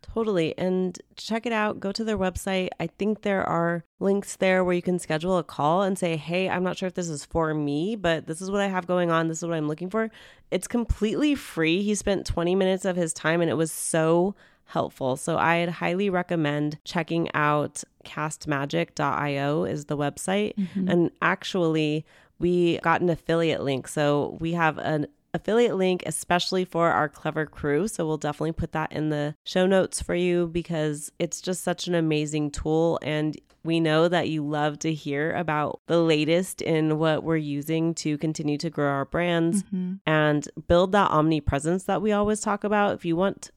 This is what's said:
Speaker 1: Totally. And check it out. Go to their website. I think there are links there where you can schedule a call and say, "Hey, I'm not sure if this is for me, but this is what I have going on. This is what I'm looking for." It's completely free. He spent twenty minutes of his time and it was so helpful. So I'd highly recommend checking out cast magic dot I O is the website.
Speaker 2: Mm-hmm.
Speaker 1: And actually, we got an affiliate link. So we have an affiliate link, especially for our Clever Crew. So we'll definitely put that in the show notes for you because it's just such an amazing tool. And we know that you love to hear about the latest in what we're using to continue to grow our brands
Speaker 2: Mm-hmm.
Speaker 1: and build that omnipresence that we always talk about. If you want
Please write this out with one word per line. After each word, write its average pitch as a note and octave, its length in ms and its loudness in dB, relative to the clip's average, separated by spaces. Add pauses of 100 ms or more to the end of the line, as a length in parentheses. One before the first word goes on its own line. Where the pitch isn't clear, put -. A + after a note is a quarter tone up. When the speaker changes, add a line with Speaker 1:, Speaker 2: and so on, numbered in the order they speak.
Speaker 1:
Totally. G#3 560 0
And F#3 400 0 (180)
check A3+ 300 -4
it A#3 60 -2
out. G#3+ 260 0
Go G3 140 -4
to A3+ 100 -8
their G#3+ 160 -2
website. F#3 520 -2 (100)
I E3 80 -4
think G#3 340 -2
there G3 220 0
are E3+ 400 0 (160)
links G3 360 0
there F#3 280 4
where F3+ 100 2
you F3 80 0
can F3+ 160 0
schedule E3+ 400 0
a D#3+ 60 0
call D#3+ 380 2
and F#3+ 140 0
say, E3 200 -2
"Hey, E3+ 320 -2
I'm F3+ 160 0
not F#3 120 -2
sure F#3+ 120 -4
if F3+ 60 -8
this F3 140 -4
is D3 160 -6
for D#3 300 0
me, D3+ 400 -2
but E3 320 0
this D#3+ 140 -8
is F#3+ 100 -6
what G3+ 100 0
I G3 60 2
have F#3 220 -2
going F3+ 240 2
on. E3 160 2
This D#3+ 100 -4
is F3 80 -6
what E3+ 100 -2
I'm D3+ 120 -2
looking E3+ 220 -6
for." A3 200 -2 (400)
It's F#3 160 -4
completely A3+ 720 0
free. E3 460 0
He G#3 120 0
spent G3+ 320 -2
twenty F3 300 0
minutes F#3+ 280 2
of F#3 120 0
his E3 160 0
time E3 280 0
and E3 100 2
it A#2 60 0
was D#3+ 140 0
so E3+ 640 2 (360)
helpful. C3+ 460 -2
So D#3+ 220 -2
I'd E3+ 300 2
highly F3 420 -2
recommend D3+ 760 0
checking E3 500 -2
out D3 500 0 (200)
cast - 440 -8
magic D3 460 -2
dot C#3+ 240 -2
I C#3+ 200 -2
O D3 260 0
is D3 200 -4
the D3 120 -4
website. F#3 600 -2
Speaker 2:
Mm-hmm. F#3+ 320 -2
Speaker 1:
And F3 220 4 (120)
actually, D#3+ 840 0 (340)
we F3 400 2
got E3 220 2
an F3 100 2
affiliate E3 520 0
link. C3 240 -2
So D3 540 0
we E3 120 -2
have E3 260 2
an D3+ 280 -2 (260)
affiliate G#3 440 2
link, F#3 280 2
especially - 600 0
for E3+ 260 2
our C#3 180 2
Clever D#3 380 -4
Crew. D3+ 400 -2
So E3+ 200 -4
we'll D#3 100 -2
definitely D3+ 360 -4
put - 200 -6
that D#3 180 -4
in D3+ 200 -2
the D3 340 -2
show F#3 220 2
notes F#3+ 360 2
for F3 140 -2
you F3 320 2
because D#3 720 -4
it's E3+ 200 -4
just F#3 220 -4
such - 240 -2
an F3 80 0
amazing D3+ 560 0
tool. D#3+ 520 0
And D3+ 340 -2 (260)
we E3 160 0
know D#3+ 300 4
that E3 220 2
you D#3 140 -2
love D3 360 -2
to D#3+ 120 -2
hear D3 400 -2
about D3+ 540 -2
the E3+ 140 2
latest E3 600 2
in D#3 380 2
what D#3 240 2
we're D#3+ 140 0
using D#3+ 600 -2
to D3+ 220 -2
continue D#3 400 -2
to E3 120 -4
grow D3 180 0
our C#3 160 0
brands E3+ 580 0
Speaker 2:
Mm-hmm. F#3 320 -4 (120)
Speaker 1:
and D3+ 420 2 (180)
build F3+ 260 4
that G3+ 200 4
omnipresence D#3 720 2
that F#3+ 180 0
we G#3+ 80 0
always G#3 300 0
talk G#3 240 -2
about. G#3 300 2
If - 100 -10
you E3 100 2
want F#3+ 420 -2